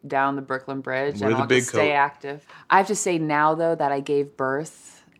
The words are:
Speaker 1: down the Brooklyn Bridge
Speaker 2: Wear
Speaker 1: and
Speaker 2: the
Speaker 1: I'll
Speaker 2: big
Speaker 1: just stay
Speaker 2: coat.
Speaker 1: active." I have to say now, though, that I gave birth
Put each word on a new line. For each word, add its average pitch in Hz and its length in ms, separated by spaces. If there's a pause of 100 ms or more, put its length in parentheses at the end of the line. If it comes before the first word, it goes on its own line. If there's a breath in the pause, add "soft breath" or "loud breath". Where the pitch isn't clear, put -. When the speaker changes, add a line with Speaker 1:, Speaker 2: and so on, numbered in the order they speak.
Speaker 1:
down 139 300
the 139 60
Brooklyn 135 380
Bridge 131 400
Speaker 2:
Wear 104 100
Speaker 1:
and 117 80
Speaker 2:
the 135 40
Speaker 1:
I'll 135 40
Speaker 2:
big 127 140
Speaker 1:
just 123 100
stay 151 200
Speaker 2:
coat. 147 40
Speaker 1:
active." 143 520 (240 loud breath)
I 185 80
have 196 100
to 208 80
say 180 220
now, 151 360
though, 165 200
that 147 180
I 143 80
gave 143 360
birth 139 640 (180)